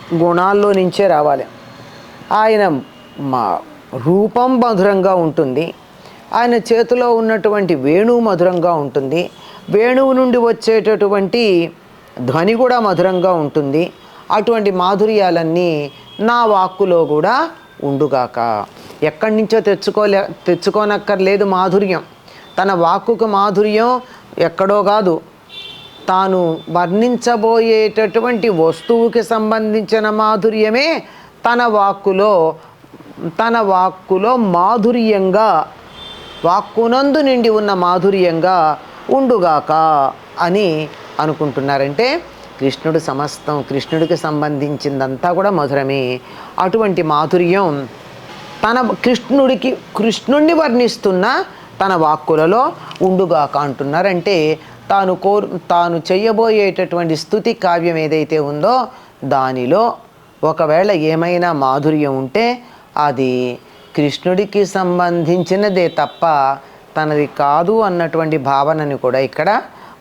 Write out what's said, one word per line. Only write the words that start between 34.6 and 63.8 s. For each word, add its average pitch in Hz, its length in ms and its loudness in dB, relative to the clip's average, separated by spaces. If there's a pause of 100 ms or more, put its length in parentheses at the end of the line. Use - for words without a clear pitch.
వాక్కునందు 233 720 0
నిండి 254 300 2
ఉన్న 214 260 2
మాధుర్యంగా 180 1040 2 (320)
ఉండుగాక 185 640 2 (680)
అని 170 480 0 (320)
అనుకుంటున్నారంటే 143 1000 -2 (380)
కృష్ణుడు 156 380 0
సమస్తం, 147 720 -6
కృష్ణుడికి 160 460 -2
సంబంధించిందంతా 147 1160 -4
కూడా 190 180 0
మధురమే. 135 720 -2 (380)
అటువంటి 185 440 0
మాధుర్యం 160 840 0 (760)
తన 226 140 0 (280)
కృష్ణుడికి, 254 720 0 (200)
కృష్ణుణ్ణి 277 560 2
వర్ణిస్తున్న 247 920 0 (400)
తన 190 100 0
వాక్కులలో 165 800 2 (300)
ఉండుగాక 175 560 2
అంటున్నారంటే 156 1000 0 (320)
తాను 196 240 2
కోరు, 196 460 -2 (100)
తాను 170 320 0 (100)
చేయబోయేటటువంటి 196 1040 0
స్తుతి 214 360 -2
కావ్యం 170 440 0
ఏదైతే 156 420 -2
ఉందో 160 480 0 (380)
దానిలో 131 680 0 (500)
ఒకవేళ 160 480 2
ఏమైనా 170 600 0
మాధుర్యం 143 640 0
ఉంటే 226 440 -2 (340)
అది 127 600 -2 (380)